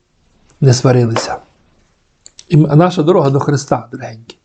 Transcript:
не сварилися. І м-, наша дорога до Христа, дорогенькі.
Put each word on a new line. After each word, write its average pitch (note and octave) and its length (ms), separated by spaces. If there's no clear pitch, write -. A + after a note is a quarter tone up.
не C3 120
сварилися. A#2+ 640
І D#3 60
м-, D3+ 200
наша F3 280
дорога D#3+ 260
до C#3 100
Христа, C3+ 520
дорогенькі. A#2 540